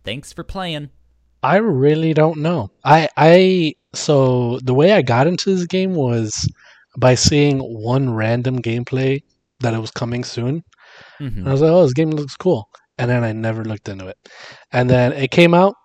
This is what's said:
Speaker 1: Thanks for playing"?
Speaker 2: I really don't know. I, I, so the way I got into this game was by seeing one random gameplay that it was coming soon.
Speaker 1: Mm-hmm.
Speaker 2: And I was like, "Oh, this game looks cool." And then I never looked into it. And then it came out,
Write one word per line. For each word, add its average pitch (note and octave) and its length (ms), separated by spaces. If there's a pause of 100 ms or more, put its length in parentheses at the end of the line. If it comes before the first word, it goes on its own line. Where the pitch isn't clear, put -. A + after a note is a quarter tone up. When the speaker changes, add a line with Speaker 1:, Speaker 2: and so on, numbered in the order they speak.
Speaker 1:
Thanks A#2+ 280
for E3 120
playing"? D#3+ 460 (500)
Speaker 2:
I D3+ 180
really D#3+ 560
don't D#3 240
know. D3+ 340 (120)
I, D#3 320
I, F3 580 (200)
so B2+ 680
the B2+ 100
way D3+ 180
I F#3+ 100
got B2 260
into F3+ 260
this F3+ 120
game F#3+ 280
was A#2 540 (480)
by B2 180
seeing D3 460
one B2 520
random A#2+ 480
gameplay C3 600 (380)
that A#2 120
it A2+ 60
was A2 140
coming A#2+ 320
soon. C3 400 (560)
Speaker 1:
Mm-hmm. A#2+ 180
Speaker 2:
And F#2 100
I C3+ 40
was C3+ 80
like, D#3+ 100
"Oh, F3 140
this B2+ 80
game D#3 180
looks D3 240
cool." D3 340 (320)
And B2 80
then A#2+ 140
I A2+ 80
never A2 340
looked A2 240
into F#2+ 200
it. - 80 (560)
And B2 180
then B2 220
it C3+ 180
came E3+ 240
out, F#3+ 300